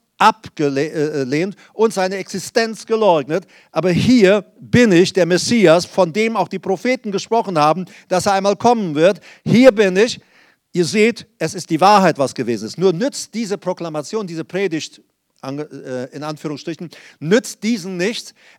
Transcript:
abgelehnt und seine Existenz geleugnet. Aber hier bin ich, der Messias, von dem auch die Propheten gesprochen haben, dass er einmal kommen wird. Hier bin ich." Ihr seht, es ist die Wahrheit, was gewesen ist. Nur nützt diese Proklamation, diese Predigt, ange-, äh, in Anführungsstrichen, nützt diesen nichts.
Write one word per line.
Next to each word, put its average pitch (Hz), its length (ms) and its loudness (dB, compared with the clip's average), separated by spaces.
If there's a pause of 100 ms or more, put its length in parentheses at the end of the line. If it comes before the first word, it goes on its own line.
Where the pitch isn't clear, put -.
(180)
abgelehnt 151 1400 -2 (180)
und 220 220 0
seine 190 220 -2
Existenz 208 680 -6
geleugnet. 185 640 0 (240)
Aber 160 180 -2
hier 190 560 4 (140)
bin 240 320 4
ich, 175 220 4
der 180 120 2
Messias, 175 580 4
von 175 300 -2
dem 226 240 -2
auch 180 100 -2
die 190 120 -10
Propheten 214 520 -4
gesprochen 202 460 -4
haben, 156 280 2 (220)
dass 180 200 -2
er 202 60 2
einmal 196 220 0
kommen 220 380 0
wird. 165 260 2 (240)
Hier 240 280 6
bin 196 260 0
ich." 226 240 0 (520)
Ihr 175 120 0
seht, 208 400 0 (140)
es 160 160 -6
ist 175 160 -8
die 160 100 0
Wahrheit, 190 380 4
was 135 160 -2
gewesen 110 320 -6
ist. - 100 -14
Nur 185 160 2
nützt 214 400 -6
diese 202 240 -8
Proklamation, 175 680 -8
diese 160 180 -10
Predigt, 175 560 -8 (400)
ange-, 143 300 -12
äh, 131 440 -12
in 139 60 -12
Anführungsstrichen, 151 680 -10 (280)
nützt 185 440 -2
diesen 190 340 -6
nichts. 196 380 -6 (240)